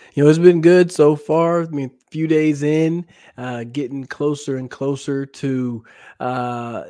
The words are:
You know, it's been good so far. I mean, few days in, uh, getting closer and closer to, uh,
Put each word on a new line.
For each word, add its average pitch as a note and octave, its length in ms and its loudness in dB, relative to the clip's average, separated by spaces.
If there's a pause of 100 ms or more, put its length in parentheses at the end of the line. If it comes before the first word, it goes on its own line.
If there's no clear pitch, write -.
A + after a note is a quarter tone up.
(140)
You C#3 80 0
know, D3+ 80 8
it's D#3+ 80 4
been F3 220 6
good F3 320 6
so D3 240 4
far. E3 460 0
I E3 40 -6
mean, C#3+ 240 -8 (220)
few D#3+ 160 -4
days D#3 340 0
in, D#3+ 420 0 (320)
uh, A#2+ 280 -10
getting C3 400 -8
closer C#3+ 520 -4
and B2+ 140 -10
closer C#3 560 -6
to, B2+ 560 -6 (380)
uh, B2 680 -6